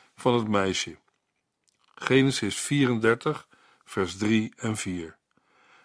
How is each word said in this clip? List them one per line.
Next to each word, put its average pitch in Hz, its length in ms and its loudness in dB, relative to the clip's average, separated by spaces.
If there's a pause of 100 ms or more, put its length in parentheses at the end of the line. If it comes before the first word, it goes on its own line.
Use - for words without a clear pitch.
(160)
van 127 180 2
het 117 140 2
meisje. 95 500 -2 (1000)
Genesis 131 640 2
vierendertig, 123 880 0 (380)
vers 92 320 -4
drie 107 400 0
en 107 200 -4
vier. 87 400 -8 (680)